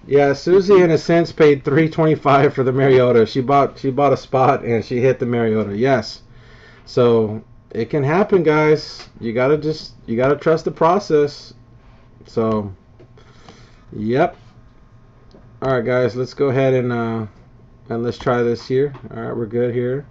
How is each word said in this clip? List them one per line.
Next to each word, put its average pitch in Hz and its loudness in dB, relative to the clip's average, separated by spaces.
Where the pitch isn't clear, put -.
Yeah, 139 2
Susie, 185 4
in 165 4
a 156 2
sense, 170 0
paid 147 4
three 151 2
twenty-five 147 2
for 135 -2
the 131 0
Mariota. 123 4
She 135 -4
bought, 135 0
she 135 -4
bought 139 2
a 160 2
spot, 131 0
and 117 -2
she 123 -4
hit 127 2
the 120 -2
Mariota. 110 -2
Yes. 120 -2
So, 113 0
it 110 -6
can 151 -2
happen, 175 0
guys. 151 0
You 113 -6
gotta 131 0
just, 151 -8
you 113 -4
gotta 135 0
trust 160 -2
the 185 -4
process. 160 -2
So, 107 -4
yep. 120 -2
All 131 -4
right, 123 -2
guys, 123 -2
let's 127 -8
go 143 0
ahead 131 0
and, 123 -2
uh, 113 -4
and 113 -6
let's 120 -6
try 123 -2
this 120 -2
here. 135 -2
All 113 -12
right, 120 -8
we're 117 -6
good 120 -4
here. 123 -4